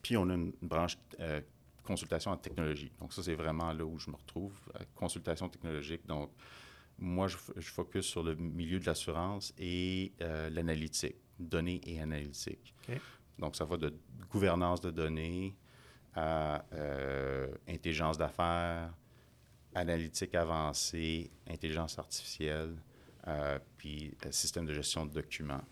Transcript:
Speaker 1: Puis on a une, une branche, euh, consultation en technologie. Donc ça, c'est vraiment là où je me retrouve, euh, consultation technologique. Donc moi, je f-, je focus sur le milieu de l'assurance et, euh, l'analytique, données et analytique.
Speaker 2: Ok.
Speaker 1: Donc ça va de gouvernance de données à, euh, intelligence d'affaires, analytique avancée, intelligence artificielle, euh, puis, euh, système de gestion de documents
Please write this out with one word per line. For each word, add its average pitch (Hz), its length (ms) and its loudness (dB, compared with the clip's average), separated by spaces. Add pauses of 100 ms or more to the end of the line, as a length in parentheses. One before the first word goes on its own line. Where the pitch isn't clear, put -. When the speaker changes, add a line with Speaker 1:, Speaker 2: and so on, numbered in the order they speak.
Speaker 1:
Puis 120 140 4
on 92 120 8
a 92 60 4
une, 82 260 2
une 87 80 -4
branche, 85 300 4 (220)
euh, 76 200 0 (440)
consultation 87 460 0
en 90 60 2
technologie. 73 640 -2
Donc 78 120 -8
ça, 95 100 -4
c'est 82 120 0
vraiment 80 380 2
là 80 120 -2
où 80 140 -4
je 76 120 -8
me 69 60 -8
retrouve, 98 380 -6 (220)
euh, - 80 -8 (100)
consultation 87 540 0
technologique. 78 580 -4
Donc 76 240 -2 (680)
moi, 90 300 2
je 90 80 -2
f-, - 200 -12
je 85 140 -8
focus 90 360 0
sur - 160 0
le 82 120 2
milieu 85 460 0
de 87 60 -2
l'assurance 87 720 0
et, 92 600 0
euh, 80 300 0
l'analytique, 80 680 0 (220)
données 85 480 0
et 82 140 -4
analytique. 76 760 -4 (140)
Speaker 2:
Ok. 123 120 -4 (380)
Speaker 1:
Donc 76 180 -2
ça - 80 0
va 85 120 0
de 76 160 2 (380)
gouvernance 87 500 6
de 90 100 -2
données 82 680 0 (580)
à, 78 580 2
euh, 69 760 0 (200)
intelligence 80 500 2
d'affaires, 85 760 2 (840)
analytique 85 600 2
avancée, 80 960 2 (180)
intelligence 82 500 -2
artificielle, 78 800 -2 (500)
euh, 73 320 2 (180)
puis, 76 380 -6 (120)
euh, - 60 -4
système - 340 0
de 76 80 0
gestion 76 320 0
de 73 80 -6
documents 73 580 -2